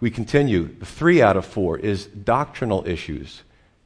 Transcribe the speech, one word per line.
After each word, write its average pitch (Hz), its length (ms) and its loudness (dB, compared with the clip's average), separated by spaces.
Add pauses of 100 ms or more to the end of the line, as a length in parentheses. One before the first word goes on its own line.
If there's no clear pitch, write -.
we 120 100 0
continue. 113 720 0
Three 165 400 2
out 98 140 6
of 92 80 -2
four 87 340 -4
is 98 280 -4
doctrinal 117 800 -2
issues. 76 560 -8 (440)